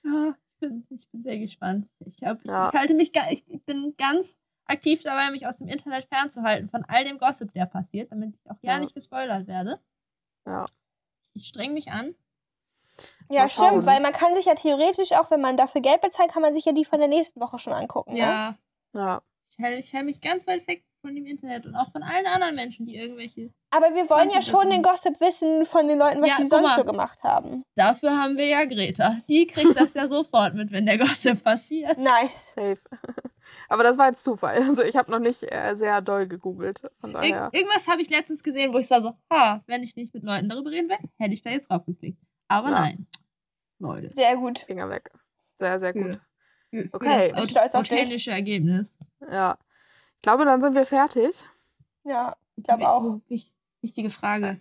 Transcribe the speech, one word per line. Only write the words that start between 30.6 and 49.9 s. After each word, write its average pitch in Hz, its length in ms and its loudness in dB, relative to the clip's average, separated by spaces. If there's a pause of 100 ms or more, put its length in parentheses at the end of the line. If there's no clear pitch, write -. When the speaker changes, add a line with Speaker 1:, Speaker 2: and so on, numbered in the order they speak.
Speaker 1:
wenn 202 140 0
der 214 120 4
Gossip 254 460 0
passiert. 294 540 0
Speaker 3:
Nice. 254 580 0
Speaker 2:
Safe. 202 220 -4 (120)
<laughs> - 760 -18
Aber 220 160 2
das 247 140 4
war 269 100 8
jetzt - 160 -2
Zufall. 208 380 0
Also 262 200 2
ich 233 140 2
hab 247 120 2
noch 226 120 -2
nicht, 240 240 0
äh, 208 320 -4
sehr 208 240 0
doll 196 260 -2
gegoogelt. 190 540 -8 (200)
Von 214 100 -14
Speaker 1:
Ir-, 220 40 -14
Speaker 2:
daher. 202 380 -2
Speaker 1:
irgendwas 392 340 -2
hab 339 140 0
ich 330 100 -4
letztens 311 320 -2
gesehen, 269 300 -2
wo 247 60 2
ich 254 120 -2
war 247 120 6
so, 226 100 -6 (180)
„Ha, 220 360 4
wenn 247 180 -6
ich 226 120 -16
nicht 233 180 -12
mit 214 100 -14
Leuten 202 240 -2
darüber 277 220 -8
reden 330 180 -4
will, 381 100 -4 (200)
hätte 208 160 -2
ich - 80 -12
da 233 80 -10
jetzt 277 200 -6
drauf 180 140 -2
geklickt.“ - 340 -10 (300)
Aber 226 220 0
Speaker 2:
Ja. - 100 2
Speaker 1:
nein. - 260 -6 (720)
Leute. - 380 -10
Speaker 3:
Sehr 247 200 4
gut. 247 240 -8
Speaker 2:
Finger 185 300 -10
weg. - 220 -12 (480)
Sehr, 185 180 -2
sehr 180 140 -4
gut. 190 260 -6 (520)
Speaker 1:
Für, 226 120 -8
für, 180 60 -8
für - 80 -14
Speaker 2:
Okay. 247 100 -6 (100)
Speaker 1:
das 190 100 4
Speaker 3:
Ich - 60 0
bin 185 100 -2
Speaker 1:
aut-, 233 80 -4
Speaker 3:
stolz 240 240 2
auf 247 140 2
dich. - 40 -2
Speaker 1:
authentische 240 400 -2
Ergebnis. 196 680 -2 (320)
Speaker 2:
Ja. 185 260 -2 (600)